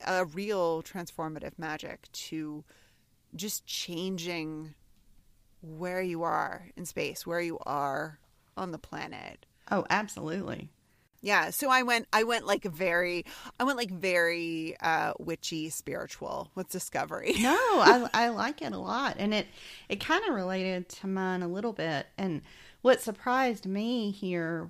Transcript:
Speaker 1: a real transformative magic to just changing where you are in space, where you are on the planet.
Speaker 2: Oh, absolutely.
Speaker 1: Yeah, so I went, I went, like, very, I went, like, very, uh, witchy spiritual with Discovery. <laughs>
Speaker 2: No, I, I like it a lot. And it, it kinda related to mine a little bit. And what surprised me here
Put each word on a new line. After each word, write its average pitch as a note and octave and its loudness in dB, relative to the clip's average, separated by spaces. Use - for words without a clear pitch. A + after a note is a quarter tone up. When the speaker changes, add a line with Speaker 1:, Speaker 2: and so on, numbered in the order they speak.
Speaker 1:
a F#3 2
real E3+ 0
transformative D#3+ -8
magic - -8
to D3+ -8
just G3 -6
changing E3 -6
where F3+ -6
you E3+ -2
are E3+ -2
in F3+ -10
space, - -6
where E3+ -2
you E3+ -4
are C#3+ -2
on F#3 -6
the D#3 -10
planet. - -12
Speaker 2:
Oh, F#3+ 2
absolutely. F#3 -4
Speaker 1:
Yeah, F#3+ 4
so C#4 0
I B3+ 6
went, A#3+ 2
I A3 6
went, A3+ 0
like, G3 2
very, F3 0
I B3 4
went, C4+ 0
like, G#3 -2
very, E3+ 2
uh, D#3+ 2
witchy D#3+ -4
spiritual - -8
with F#3 -6
Discovery. - -2
<laughs> G#3 2
Speaker 2:
No, C4 6
I, B3 8
I A#3 4
like A3+ -2
it C4 -6
a F#3+ -6
lot. G#3+ -2
And G#3 0
it, G#3 0
it G3+ -4
kinda F#4 2
related F#3 0
to - -10
mine F#3 0
a F3 -2
little G#3+ -2
bit. D#3 -2
And F3+ -2
what A#3 8
surprised B3 0
me G#3+ -2
here E3+ -2